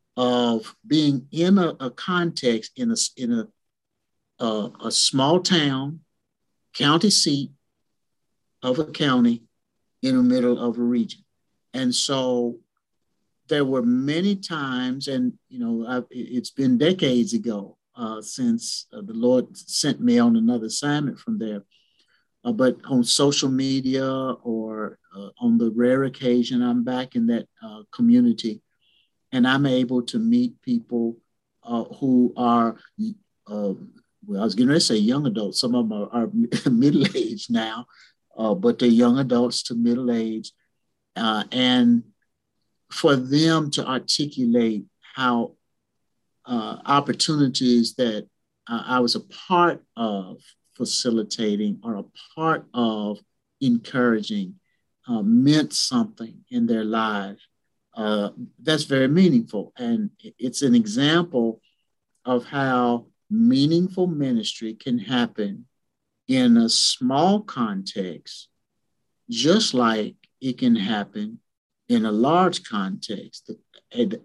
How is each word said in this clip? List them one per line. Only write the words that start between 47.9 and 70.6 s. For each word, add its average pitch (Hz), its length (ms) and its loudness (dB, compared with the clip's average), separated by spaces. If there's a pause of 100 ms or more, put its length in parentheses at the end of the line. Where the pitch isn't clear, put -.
that, 110 340 -4 (400)
uh, 117 180 -6
I 127 140 0
was 120 140 0
a 110 60 -6
part 175 640 0 (120)
of 104 420 -6 (380)
facilitating 107 1080 -2
or 113 140 -6
a 98 80 -10 (300)
part 160 400 -2
of 107 440 -2 (420)
encouraging, 113 920 0 (520)
uh, 113 160 -2
meant 131 500 4
something 113 760 -4
in 120 160 0
their 110 180 0
life. 107 540 -4 (560)
Uh, 104 360 -2 (300)
that's 156 240 -2
very 131 240 0
meaningful. 135 680 2
And 117 340 -2 (140)
i-, 107 140 -20
it's 123 240 -6
an 127 120 4
example 123 840 2 (640)
of 123 220 -2
how 123 600 0 (240)
meaningful 151 760 2
ministry 123 680 -4
can 123 240 -4
happen 113 680 -4 (600)
in 127 280 6
a 113 120 4
small 147 720 2
context, 95 1080 -8 (840)
just 151 440 2
like 113 420 0 (240)
it 127 180 -6
can 120 180 4